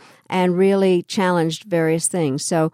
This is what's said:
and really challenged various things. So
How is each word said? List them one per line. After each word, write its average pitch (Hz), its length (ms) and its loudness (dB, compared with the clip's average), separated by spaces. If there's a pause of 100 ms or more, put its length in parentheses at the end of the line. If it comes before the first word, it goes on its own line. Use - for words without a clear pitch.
(280)
and 180 280 0
really 190 460 2
challenged 175 640 -2
various 165 440 0
things. 156 360 -2
So 160 300 0